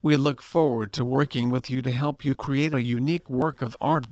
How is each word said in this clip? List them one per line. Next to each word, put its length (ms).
We 140
look 240
forward 520
to 120
working 460
with 180
you 140
to 80
help 340
you 120
create 380
a 80
unique 460
work 320
of 200
art 320